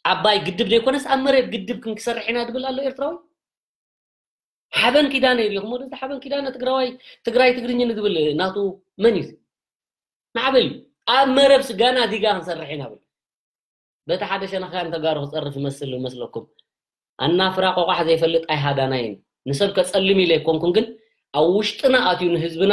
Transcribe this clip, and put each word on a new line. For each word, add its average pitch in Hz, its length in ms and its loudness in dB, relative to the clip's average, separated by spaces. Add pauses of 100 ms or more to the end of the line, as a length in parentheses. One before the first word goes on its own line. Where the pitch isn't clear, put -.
ዓባይ 185 340 2
ግድብ 190 300 -2
ዘይኮነስ 262 380 2
ኣብ 269 140 2
መሬት 269 280 4
ግድብ 196 320 -6
ክንክሰርሕ 226 460 -6
ኢና 233 180 -2
ትብል 240 220 -6
ኣሎ 262 160 -4
ኤርትራዊ። 277 320 -6 (1600)
ሓበን 269 360 4
ኪዳነ 254 320 2
ኢሉ 208 120 0
ይኹም። 196 180 -6
ወደዚ 254 240 -8
ሓበን 269 260 -10
ኪዳነ 277 300 -6
ትግራዋይ፣ 254 380 -2 (360)
ትግራይ 247 280 4
ትግርኛ 240 300 -2
ንዝብል 208 340 0 (180)
ናቱ 190 220 -2 (420)
መን 214 160 4
እዩ? 147 120 -4 (1080)
ማዕበል 254 300 2
እዩ። 135 100 -4 (320)
ኣብ 269 240 4
መረብ 277 320 6
ስጋና 240 440 0
ዲጋ 202 240 -2
ክንሰርሕ 160 400 -6
ኢና 147 140 -8
ብል። 110 160 -16 (1080)
በቲ 180 180 -4
ሓደ 190 220 -4
ሸነኻ 185 320 -8
እንተ 165 220 -6
ጋሩ 156 200 0
ክፀርፍ 143 360 -8
ይመስል 139 360 -6
ይመስለኩም? 123 520 -10 (760)
ኣና 165 220 2 (100)
ፍራ 185 220 -2
ቆቋሕ 175 320 0
ዘይፈልጥ 165 420 2
ኣይሃዳናይን። 135 680 -2 (320)
ንሰብ 143 260 0
ከፀልም 190 480 2
ኢለ 170 120 2
ኣይኮንኩን፣ 160 400 2
ግን 220 140 2 (480)
ኣብ 151 160 4
ውሽጥና 214 520 2
ኣትዩ 180 260 0
ንህዝብና 170 440 0